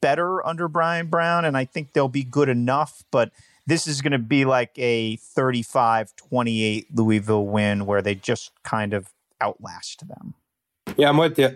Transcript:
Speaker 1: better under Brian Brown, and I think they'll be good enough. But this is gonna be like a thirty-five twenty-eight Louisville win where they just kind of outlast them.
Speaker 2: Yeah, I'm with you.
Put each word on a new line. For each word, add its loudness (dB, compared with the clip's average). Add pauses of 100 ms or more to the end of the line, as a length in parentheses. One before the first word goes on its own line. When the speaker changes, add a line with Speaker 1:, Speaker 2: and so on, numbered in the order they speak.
Speaker 1:
better 0
under -4
Brian -2
Brown, 2
and 0
I 0
think -10
they'll 2
be -4
good 2
enough. 0
But 2 (360)
this 0
is -4
gonna 0
be 2
like 0
a 0
thirty-five 0
twenty-eight -2
Louisville 2
win 0
where 0
they -2
just -4 (140)
kind -4
of -8 (280)
outlast -8
them. -16 (640)
Speaker 2:
Yeah, 4
I'm 4
with 2
you. 4